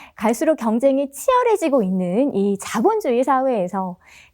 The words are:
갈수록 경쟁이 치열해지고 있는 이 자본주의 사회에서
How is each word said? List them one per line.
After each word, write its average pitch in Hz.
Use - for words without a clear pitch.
갈수록 262
경쟁이 269
치열해지고 415
있는 185
이 196
자본주의 262
사회에서 202